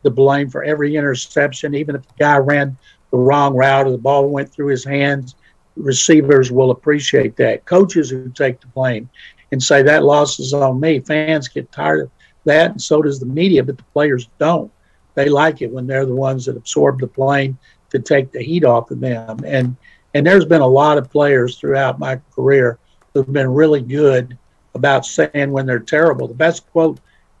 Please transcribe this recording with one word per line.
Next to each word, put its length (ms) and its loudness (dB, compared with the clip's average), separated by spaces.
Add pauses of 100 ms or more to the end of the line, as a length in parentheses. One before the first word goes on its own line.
the 80 0
blame 400 2
for 120 -10
every 320 -2
interception, 800 -4
even 220 -6
if 60 -12
the 160 -20
guy 180 2
ran 400 0 (340)
the 60 -2
wrong 400 2
route 300 2
or 40 0
the 80 -4
ball 300 0
went 240 -6
through 160 -6
his 160 -2
hands. 500 -4 (420)
Receivers 760 2
will 180 4
appreciate 680 -2
that. 280 -2
Coaches 460 2
who 180 -10
take 320 -4
the 80 -20
blame 400 -4 (420)
and 120 -4
say, 200 4
"That 220 4
loss 340 2
is 140 -8
on 260 0
me." 220 0
Fans 480 -4
get 240 -12
tired 300 -2
of 80 -12 (340)
that, 280 2
and 100 -12
so 180 0
does 180 -2
the 80 -10
media, 380 2
but 140 -8
the 40 -20 (120)
players 340 -2 (100)
don't. 320 -2 (440)
They 140 0
like 340 0
it 100 -8
when 140 -10
they're 200 -2
the 80 -4
ones 300 -4
that 120 -6
absorb 440 -2
the 80 -4
blame 500 -2 (320)
to 80 -2
take 320 0
the 120 -10
heat 220 -2
off 280 2
of 80 -10
them. 440 -8
And, 300 -2 (400)
and 100 2
there's 200 6
been 160 4
a 60 4
lot 300 4
of 140 -4
players 480 2
throughout 400 -2
my 220 -6 (160)
career 420 2 (360)
who've 180 -2
been 200 -2
really 280 2
good 580 -2 (360)
about 320 0
saying 440 -2
when 160 -4
they're 140 -2
terrible. 480 0
The 60 -16
best 360 -2
quote 300 0 (400)